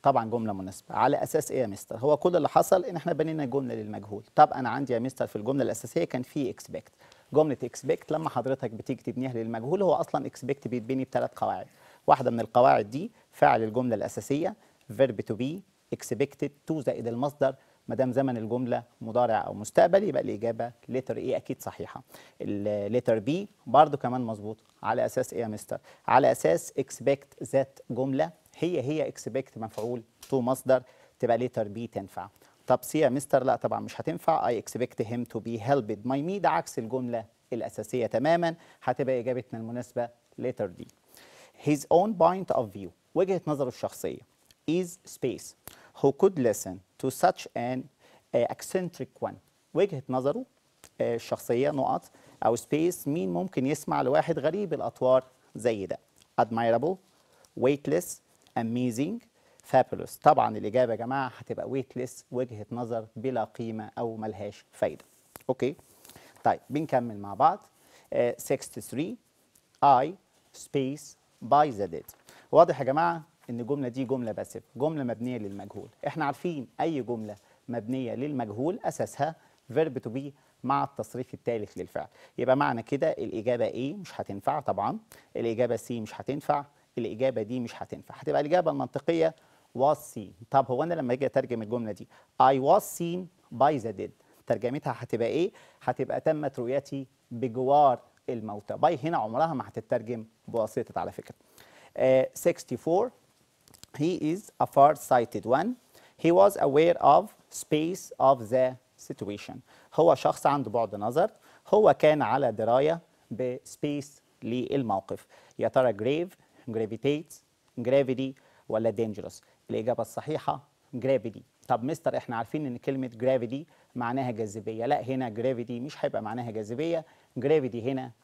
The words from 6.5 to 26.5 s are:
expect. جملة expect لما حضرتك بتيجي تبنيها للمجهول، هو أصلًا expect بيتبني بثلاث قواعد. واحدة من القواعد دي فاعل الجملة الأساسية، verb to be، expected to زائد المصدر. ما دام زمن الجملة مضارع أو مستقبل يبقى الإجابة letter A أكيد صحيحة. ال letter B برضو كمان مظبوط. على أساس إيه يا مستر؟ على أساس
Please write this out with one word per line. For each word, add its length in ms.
expect. 400
جملة 320
expect 460
لما 200
حضرتك 400
بتيجي 320
تبنيها 300
للمجهول، 500
هو 100
أصلًا 360
expect 400
بيتبني 360
بثلاث 320
قواعد. 300
واحدة 240
من 100
القواعد 500
دي 220
فاعل 300
الجملة 340
الأساسية، 600
verb 300
to 20
be، 260
expected 540
to 80
زائد 280
المصدر. 480
ما 60
دام 180
زمن 240
الجملة 460
مضارع 460
أو 80
مستقبل 500
يبقى 180
الإجابة 460
letter 460
A 200
أكيد 280
صحيحة. 400
ال 580
letter 300
B 160
برضو 300
كمان 240
مظبوط. 360
على 240
أساس 260
إيه 80
يا 60
مستر؟ 320
على 240
أساس 480